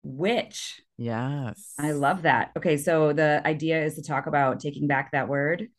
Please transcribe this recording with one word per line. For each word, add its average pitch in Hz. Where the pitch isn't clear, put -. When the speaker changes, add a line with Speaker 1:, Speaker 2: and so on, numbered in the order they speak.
Speaker 1:
Witch. 160
Speaker 2:
Yes. 120
Speaker 1:
I 151
love 147
that. 127
Okay, 156
so 156
the 151
idea 160
is 151
to 156
talk 147
about 143
taking 147
back 139
that 135
word. 147